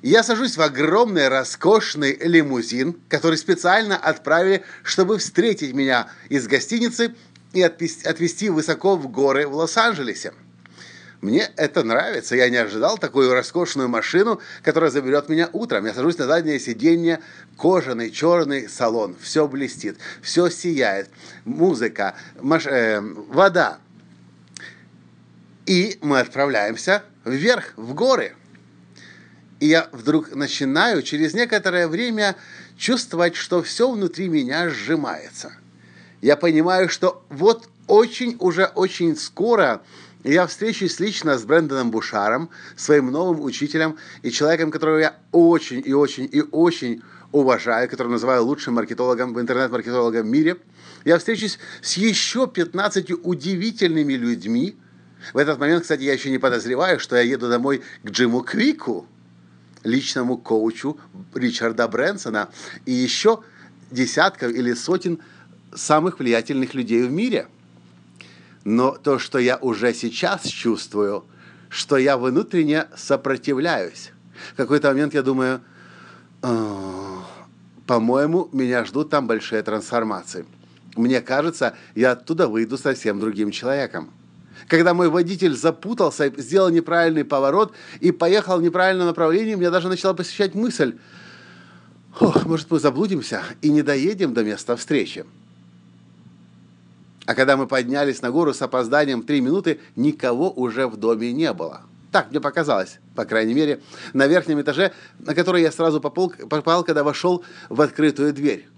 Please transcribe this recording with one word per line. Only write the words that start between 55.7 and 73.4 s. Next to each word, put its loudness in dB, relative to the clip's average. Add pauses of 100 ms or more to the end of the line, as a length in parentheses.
кстати, -2
я 0
еще -2
не -2
подозреваю, 0
что -4
я 6
еду 0
домой 0 (220)
к -12
Джиму 2
Квику, -2 (760)
личному -2
коучу -2 (380)
Ричарда 0
Брэнсона -4 (380)
и -4
еще 0 (480)
десятков 0
или -2
сотен -2 (560)
самых 2
влиятельных 0
людей 0
в -2
мире. -2 (1160)
Но 0
то, 0
что -6
я 2
уже -2
сейчас -4
чувствую, -4 (460)
что -2
я 4
внутренне 0 (100)
сопротивляюсь. -4 (420)